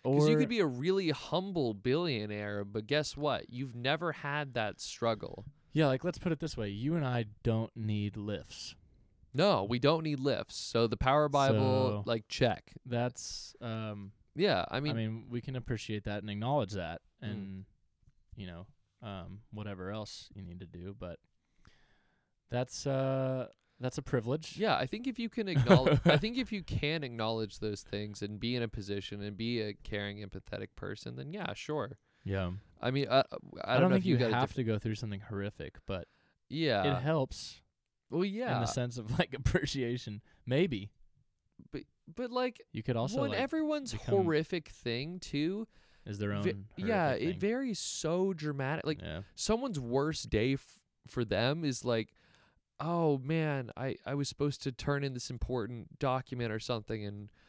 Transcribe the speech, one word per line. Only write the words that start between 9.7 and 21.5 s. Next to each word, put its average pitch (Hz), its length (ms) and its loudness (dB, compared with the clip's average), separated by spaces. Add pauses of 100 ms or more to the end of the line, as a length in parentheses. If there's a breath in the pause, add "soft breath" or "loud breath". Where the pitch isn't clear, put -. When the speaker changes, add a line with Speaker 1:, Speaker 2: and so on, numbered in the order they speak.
Speaker 1:
don't 156 240 6
need 147 160 0
lifts. 135 360 0
So 117 320 4
the 107 100 -2
Power 147 320 4
Bible, 139 280 6
Speaker 2:
So 127 480 4
Speaker 1:
like, 117 220 -2
check. - 460 0 (120)
Speaker 2:
that's, - 760 -4
um, 107 520 -6 (220)
Speaker 1:
Yeah, 151 340 4
I 101 100 -2
mean 147 140 0
Speaker 2:
I - 20 0
mean, 110 340 -2
we 120 120 -4
can 131 140 -8
appreciate 110 500 -4
that 104 180 -4
and 104 80 -6
acknowledge 110 420 0
that 85 280 -6 (220)
Speaker 1:
Mm. 107 80 -6
Speaker 2:
and, 98 340 -10 (680)
you 95 120 -10
know, 87 180 -12 (380)
um, 95 380 -10 (100)
whatever 101 400 -8
else - 440 -10
you 101 80 -12
need 87 160 -12
to 90 80 -12
do, 87 300 -12
but 87 220 -10 (1300 soft breath)